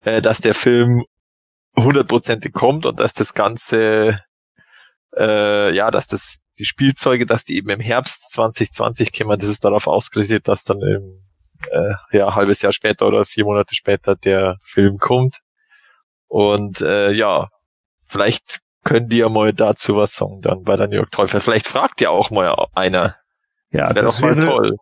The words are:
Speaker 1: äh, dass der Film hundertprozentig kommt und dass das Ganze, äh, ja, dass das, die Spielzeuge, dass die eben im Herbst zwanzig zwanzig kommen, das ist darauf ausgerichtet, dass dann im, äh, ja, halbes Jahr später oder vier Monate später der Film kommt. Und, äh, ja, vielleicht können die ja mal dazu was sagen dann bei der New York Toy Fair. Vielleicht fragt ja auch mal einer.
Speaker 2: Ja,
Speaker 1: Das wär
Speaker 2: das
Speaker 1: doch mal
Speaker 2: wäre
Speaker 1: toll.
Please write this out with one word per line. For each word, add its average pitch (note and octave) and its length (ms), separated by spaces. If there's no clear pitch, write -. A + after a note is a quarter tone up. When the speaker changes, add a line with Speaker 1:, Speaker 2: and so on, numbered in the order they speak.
Speaker 1:
äh, A2 180
dass A2 200
der A2 120
Film A#2+ 500
hundertprozentig A#2+ 800
kommt D3+ 320
und A#2 140
dass - 140
das - 200
Ganze, A2 840
äh, G#2 580
ja, G#2 140
dass G2+ 160
das, - 360
die G#2 60
Spielzeuge, C3+ 600
dass A2+ 200
die F2 120
eben G2 140
im G2+ 80
Herbst A#2 520
zwanzig A2+ 420
zwanzig A2+ 380
kommen, G#2+ 280
das G#2 100
ist G#2 160
darauf G2+ 220
ausgerichtet, G#2 600
dass - 180
dann G2+ 160
im, F#2+ 420
äh, G2+ 460
ja, G2 180
halbes G2+ 260
Jahr G2+ 120
später G#2 340
oder G#2 180
vier G#2 200
Monate G#2 280
später G2+ 420
der F#2+ 460
Film G2 380
kommt. B2+ 400
Und, G#2 540
äh, G2+ 300
ja, G2+ 360
vielleicht - 520
können A#2 260
die A#2 80
ja A2+ 120
mal G#2+ 220
dazu G#2+ 440
was G#2 200
sagen G2 260
dann F#2 220
bei G2 140
der G2+ 120
New G2+ 80
York G2+ 140
Toy G2 160
Fair. G2+ 140
Vielleicht A2 260
fragt - 340
ja F#2+ 80
auch F#2+ 200
mal F#2 460
einer. F#2 400
Speaker 2:
Ja, - 140
Speaker 1:
Das - 100
wär G#2 80
Speaker 2:
das A2+ 140
Speaker 1:
doch B2 40
mal D#3 140
Speaker 2:
wäre D#3 100
Speaker 1:
toll. G#2+ 360